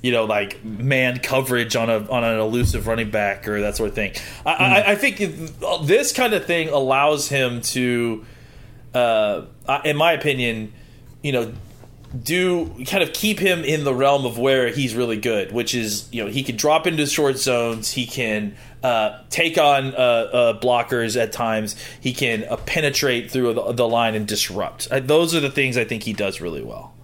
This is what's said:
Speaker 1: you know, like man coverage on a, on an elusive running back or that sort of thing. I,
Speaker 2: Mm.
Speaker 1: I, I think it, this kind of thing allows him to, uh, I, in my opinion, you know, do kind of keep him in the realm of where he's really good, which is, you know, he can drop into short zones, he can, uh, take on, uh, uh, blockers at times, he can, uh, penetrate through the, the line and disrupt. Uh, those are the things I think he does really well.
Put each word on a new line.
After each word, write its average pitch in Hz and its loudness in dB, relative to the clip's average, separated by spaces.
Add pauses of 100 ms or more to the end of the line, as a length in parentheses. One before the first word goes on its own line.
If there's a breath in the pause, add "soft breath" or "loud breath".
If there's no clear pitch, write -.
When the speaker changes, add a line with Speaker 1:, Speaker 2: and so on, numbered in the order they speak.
Speaker 1:
you 123 2
know, 113 2
like 104 -2
man 123 0
coverage 123 0
on 113 2
a, 107 0
on 120 0
an 113 0
elusive 110 0
running 113 -2
back 101 -2
or 104 -2
that 104 -2
sort 110 0
of - -8
thing. 101 -2 (340 loud breath)
I, 156 2
Speaker 2:
Mm. 160 -2
Speaker 1:
I, 196 4
I 202 4
think 208 -2
it, 160 -4
this 233 4
kind 240 2
of 185 0
thing 165 0
allows 139 2
him 123 0
to, 120 -2 (680 loud breath)
uh, 110 2 (240)
I, 139 0
in 147 0
my 165 4
opinion, 123 -2 (500 loud breath)
you 147 -2
know, 117 0 (720)
do 175 0
kind 190 0
of 143 -2
keep 214 -2
him 180 2
in 151 0
the 139 0
realm 139 4
of 113 -2
where 131 4
he's 123 0
really 117 0
good, 104 0
which 117 -2
is, 107 -4
you 113 -4
know, 101 -4
he 135 -2
can 131 -4
drop 151 2
into 151 0
short 139 2
zones, 117 0
he 127 -4
can, 107 -4 (280 loud breath)
uh, 113 0
take 165 0
on, 139 4
uh, - -4
uh, 120 2
blockers 120 0
at 110 -2
times, 110 -2 (240 loud breath)
he 127 -2
can, 113 -2
uh, 113 0
penetrate 135 -2
through 123 2
the, 117 -2
the 120 2
line 113 2
and 107 -2
disrupt. 101 -4
Uh, 131 0
those 160 4
are 156 2
the 139 0
things 131 0
I 120 2
think 110 -4
he 110 -4
does 98 -4
really 80 -6
well. 55 -14 (100)